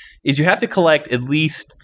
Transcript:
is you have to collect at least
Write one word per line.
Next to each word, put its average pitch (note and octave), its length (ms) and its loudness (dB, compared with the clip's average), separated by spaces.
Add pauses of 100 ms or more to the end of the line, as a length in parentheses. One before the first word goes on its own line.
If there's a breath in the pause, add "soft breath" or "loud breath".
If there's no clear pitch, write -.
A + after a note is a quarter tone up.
(220 loud breath)
is C3+ 160 0
you D3 80 2
have F#3 140 2
to A#3+ 80 -2
collect D#3+ 400 2
at B2 160 -2
least D3+ 460 -2 (140)